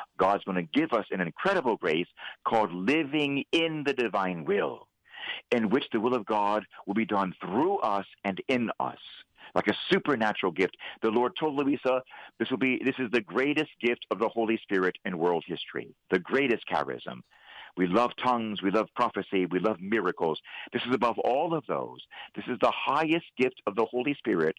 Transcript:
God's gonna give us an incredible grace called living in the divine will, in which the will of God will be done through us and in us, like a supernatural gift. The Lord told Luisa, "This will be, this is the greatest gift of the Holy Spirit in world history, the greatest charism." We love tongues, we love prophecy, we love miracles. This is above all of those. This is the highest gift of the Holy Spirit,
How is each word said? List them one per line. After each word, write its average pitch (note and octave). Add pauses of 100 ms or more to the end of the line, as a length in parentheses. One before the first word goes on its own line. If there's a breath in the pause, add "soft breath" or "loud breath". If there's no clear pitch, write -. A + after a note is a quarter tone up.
(180 loud breath)
God's F#2+
gonna F#2
give D3
us G#2+
an F#2
incredible C3
grace D#2+ (360 loud breath)
called G#2+
living C#3
in D#3+
the C#3
divine F#2
will, C#3+ (600 loud breath)
in A2+
which C#3
the A2
will B2
of A2
God G#2 (180 loud breath)
will G2+
be A2+
done G2
through D3+
us G2+ (180)
and G#2
in A#2+ (100)
us, C2 (560 loud breath)
like F#2
a G#2 (100)
supernatural A2+
gift. F2+ (240 loud breath)
The A2
Lord A#2+
told D#3
Luisa, C3+ (360 loud breath)
"This A#2
will B2
be, B2+
this C3+
is B2
the A#2+
greatest C#3
gift A#2+
of G2
the A2
Holy A2+
Spirit F#2
in F2+
world E2+
history, - (160)
the F#2+
greatest A#2
charism." C2 (540 loud breath)
We F2+
love A#2
tongues, A2+
we G2
love G#2
prophecy, G2
we F2+
love F2+
miracles. F2+ (320 loud breath)
This A#2+
is B2
above A#2
all D#3
of D3+
those. B1+ (300 loud breath)
This -
is A#2+
the A#2+
highest D#3 (100)
gift B2+
of G2+
the A2+
Holy B2
Spirit, E2+